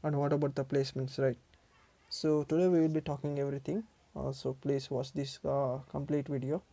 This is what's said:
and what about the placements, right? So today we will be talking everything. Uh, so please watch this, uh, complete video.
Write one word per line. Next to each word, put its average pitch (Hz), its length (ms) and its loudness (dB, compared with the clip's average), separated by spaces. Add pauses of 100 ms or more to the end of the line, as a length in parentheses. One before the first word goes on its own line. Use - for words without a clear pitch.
and 151 160 0
what 143 160 2
about 143 200 2
the 139 120 0
placements, 135 520 -2
right? 131 200 2 (720)
So 151 320 2
today 160 260 2
we 170 140 6
will 156 180 4
be - 0 -
talking 143 380 -4
everything. 139 440 -2 (320)
Uh, 135 180 -4
so 131 280 -6
please 139 300 0
watch 135 240 -4
this, 139 280 -4
uh, 139 360 0 (100)
complete 143 400 -2
video. 139 340 -2 (100)